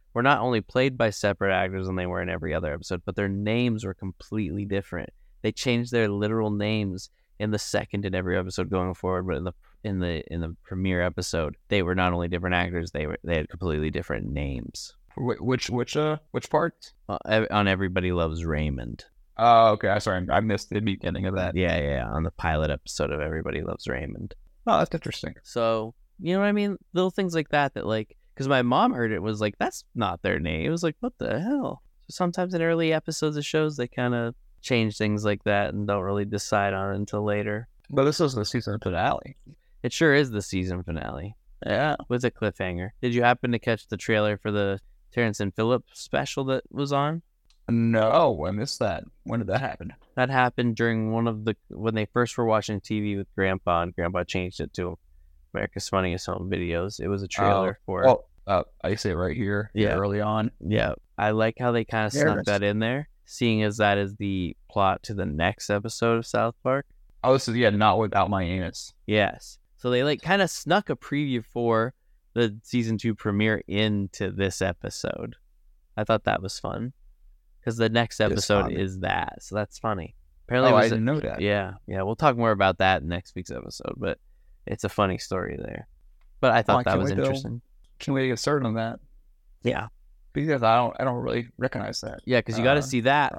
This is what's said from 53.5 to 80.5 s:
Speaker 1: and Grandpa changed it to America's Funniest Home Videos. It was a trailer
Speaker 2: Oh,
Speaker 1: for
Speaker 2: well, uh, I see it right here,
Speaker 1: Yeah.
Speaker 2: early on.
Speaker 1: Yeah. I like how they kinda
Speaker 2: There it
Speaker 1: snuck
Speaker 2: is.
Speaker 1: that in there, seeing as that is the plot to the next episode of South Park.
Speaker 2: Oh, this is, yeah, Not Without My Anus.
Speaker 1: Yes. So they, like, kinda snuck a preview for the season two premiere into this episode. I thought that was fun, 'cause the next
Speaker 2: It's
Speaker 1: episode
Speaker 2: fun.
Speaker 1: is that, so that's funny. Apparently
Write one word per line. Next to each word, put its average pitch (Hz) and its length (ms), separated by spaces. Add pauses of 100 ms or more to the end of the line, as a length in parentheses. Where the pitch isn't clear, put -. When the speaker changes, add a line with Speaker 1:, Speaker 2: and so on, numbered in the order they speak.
Speaker 1:
and 90 120
Grandpa 90 300
changed 92 360
it - 140
to 90 240 (540)
America's 101 360
Funniest 92 380
Home 92 240
Videos. 87 500
It - 80
was 98 140
a 95 60
trailer 98 520
Speaker 2:
Oh, - 40
Speaker 1:
for 92 200
Speaker 2:
well, 127 240 (180)
uh, 95 160 (200)
I 95 120
see 107 160
it 87 60
right 87 200
here, 104 380
Speaker 1:
Yeah. 104 220
Speaker 2:
early 101 240
on. 107 300 (100)
Speaker 1:
Yeah. 107 340 (240)
I 107 140
like 110 260
how 123 140
they 117 120
kinda 110 260
Speaker 2:
There 143 180
it - 40
Speaker 1:
snuck 101 80
Speaker 2:
is. 95 60
Speaker 1:
that 101 160
in 104 160
there, 123 300 (180)
seeing 113 360
as 107 140
that 104 220
is 101 180
the 95 400 (140)
plot 95 340
to 110 100
the 95 120
next 76 420
episode 113 500
of 117 80
South 113 360
Park. 131 240 (360)
Speaker 2:
Oh, 127 120
this 127 140
is, 113 80
yeah, 120 140
Not 104 280
Without 101 320
My 95 140
Anus. 90 500 (120)
Speaker 1:
Yes. - 520 (180)
So 123 140
they, 123 140
like, 147 180
kinda 185 260
snuck 185 400
a 147 80
preview 139 480
for 117 480 (400)
the 113 300
season 113 340
two 110 180
premiere 107 540
into 101 640
this 98 320
episode. - 760 (600)
I 107 80
thought 110 200
that 104 180
was - 180
fun, 120 320 (720)
'cause 117 120
the 113 120
next 113 320
Speaker 2:
It's 107 120
Speaker 1:
episode 101 300
Speaker 2:
fun. - 100
Speaker 1:
is 95 280
that, 92 420
so - 140
that's 104 220
funny. 101 360 (320)
Apparently 127 260